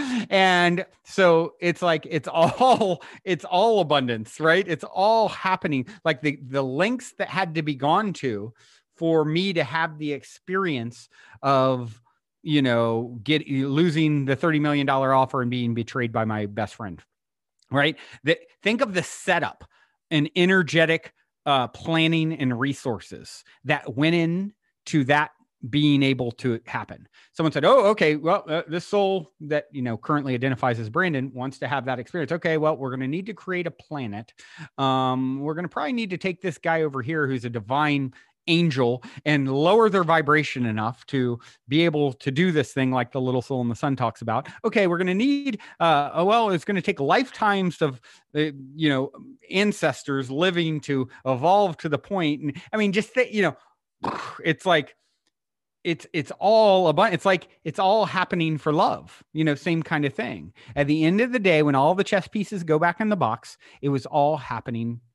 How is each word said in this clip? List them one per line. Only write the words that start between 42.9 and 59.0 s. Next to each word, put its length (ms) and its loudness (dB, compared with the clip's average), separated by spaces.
like 220 -2
the 80 -4
little 200 0
soul 200 -4
in 80 -2
the 80 -4
sun 180 -2
talks 260 -4
about. 280 -2
Okay, 240 2
we're 100 0
gonna 160 0
need, 460 -2
uh, 340 2
oh, 120 0
well, 260 2
it's 140 -2
gonna 180 -2
take 160 -2
lifetimes 800 0
of, 200 -2
uh, 160 -2
you 140 0
know, 240 0
ancestors 800 -2
living 520 0
to 280 -2
evolve 520 2
to 120 -8
the 100 -2
point." 440 -4
And 180 -8
I 60 -2
mean, 120 2
just 240 -4
th-, 180 -2
you 100 0
know, 140 0
<sighs> 420 -10
it's 220 -2
like, 300 2
it's, 280 -4
it's 260 -6
all 500 4
about, 240 4
it's 120 -2
like, 240 2
it's 160 -6
all 260 4
happening 500 -2
for 160 -2
love, 500 -2